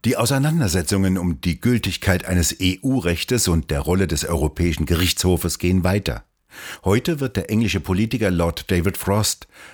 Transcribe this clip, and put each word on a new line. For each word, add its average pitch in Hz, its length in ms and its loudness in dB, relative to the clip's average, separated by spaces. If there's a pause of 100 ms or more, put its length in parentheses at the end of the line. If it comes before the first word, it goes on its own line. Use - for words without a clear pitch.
Die 120 100 0
Auseinandersetzungen 110 1000 2
um 87 240 -2
die 85 180 -2
Gültigkeit 98 640 0
eines 87 340 0
E-U-Rechtes 95 880 0
und 82 220 0
der 71 100 -2
Rolle 90 260 0
des 80 180 -2
Europäischen 78 640 0
Gerichtshofes 87 720 0
gehen 90 260 2
weiter. 92 400 -2 (640)
Heute 131 340 0
wird 131 160 -4
der - 140 -4
englische 104 300 2
Politiker 107 500 0
Lord 85 400 -2
David 92 260 0
Frost - 500 -2 (280)